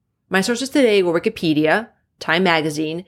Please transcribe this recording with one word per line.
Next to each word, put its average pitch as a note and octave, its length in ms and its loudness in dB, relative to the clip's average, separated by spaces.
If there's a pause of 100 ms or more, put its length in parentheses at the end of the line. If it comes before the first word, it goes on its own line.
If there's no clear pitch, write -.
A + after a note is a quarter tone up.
(280)
My F#3 120 0
sources A#3+ 280 -4
today A3+ 320 2
were F3 200 0
Wikipedia, E3 680 0 (280)
Time E3 240 0
Magazine, D#3+ 640 -2